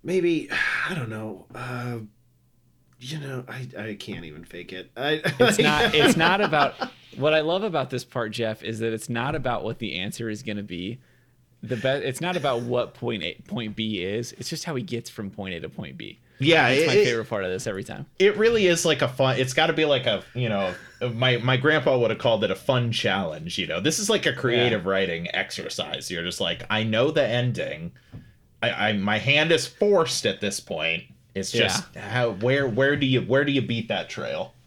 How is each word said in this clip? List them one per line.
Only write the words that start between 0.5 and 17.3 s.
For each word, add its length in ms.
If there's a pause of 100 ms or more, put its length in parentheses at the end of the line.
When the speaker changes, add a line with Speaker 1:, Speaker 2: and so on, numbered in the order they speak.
Speaker 1:
<sighs> 200
I 60
don't 140
know, 460
uh, 440 (1000)
you 180
know, 300
I, 200 (100)
I 160
can't 300
even 200
fake 280
it. 240
I, 260
<laughs> 180
Speaker 2:
It's 180
not, 360
it's 220
not 240
Speaker 1:
<laughs> 0
Speaker 2:
about, 340 (420)
what 180
I 60
love 220
about 280
this 140
part, 280
Jeff, 300
is 180
that 120
it's 160
not 260
about 300
what 140
the 180
answer 340
is 120
gonna 200
be. 380 (600)
The 140
be-, 120
it's 320
not 160
about 260
what 320
point 280
A, 240
point 300
B 260
is. 300
It's 160
just 160
how 100
he 80
gets 280
from 200
point 240
A 60
to 80
point 280
B. 240 (200)
Speaker 3:
Yeah, 280
Speaker 2:
That's 140
Speaker 3:
it, 60
Speaker 2:
my 60
Speaker 3:
it, 100
Speaker 2:
favorite 240
part 160